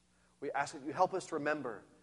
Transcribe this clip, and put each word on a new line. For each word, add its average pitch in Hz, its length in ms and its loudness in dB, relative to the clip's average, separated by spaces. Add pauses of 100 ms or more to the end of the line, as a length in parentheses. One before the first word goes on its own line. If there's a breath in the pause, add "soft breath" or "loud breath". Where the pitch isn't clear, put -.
(400 soft breath)
We 143 120 -4
ask 143 220 0
that 143 120 -10
you 151 60 -2
help 180 220 4
us 175 120 -2
to - 100 -6
remember 143 460 0 (200 soft breath)